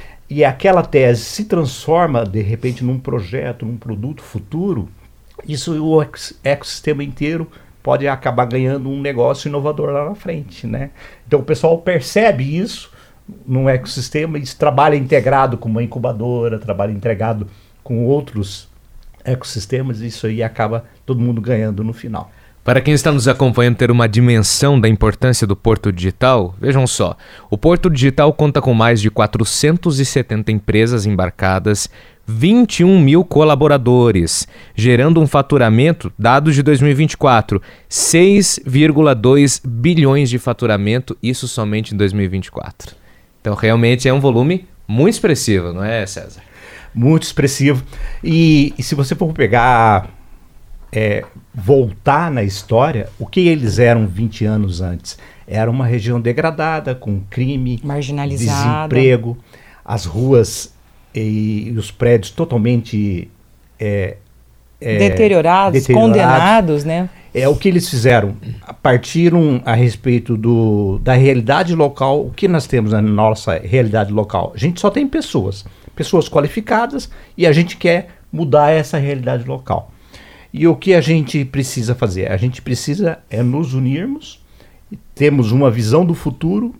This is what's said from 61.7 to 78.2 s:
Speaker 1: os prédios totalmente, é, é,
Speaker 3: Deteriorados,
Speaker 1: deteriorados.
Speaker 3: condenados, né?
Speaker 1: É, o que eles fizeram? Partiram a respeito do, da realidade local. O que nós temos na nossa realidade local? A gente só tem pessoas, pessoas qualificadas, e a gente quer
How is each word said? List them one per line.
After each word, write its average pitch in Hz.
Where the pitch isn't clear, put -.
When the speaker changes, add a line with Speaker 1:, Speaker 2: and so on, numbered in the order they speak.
Speaker 1:
os 104
prédios 120
totalmente, 110
é, 101
é, 110
Speaker 3:
Deteriorados, 190
Speaker 1:
deteriorados. 117
Speaker 3:
condenados, 170
né? 170
Speaker 1:
É, 131
o 147
que -
eles 175
fizeram? 117
Partiram 151
a 123
respeito 120
do, 107
da 127
realidade 135
local. 139
O -
que -
nós 170
temos 107
na 107
nossa 107
realidade 104
local? 101
A -
gente 175
só 208
tem 277
pessoas, 135
pessoas 156
qualificadas, 226
e 170
a 165
gente 170
quer -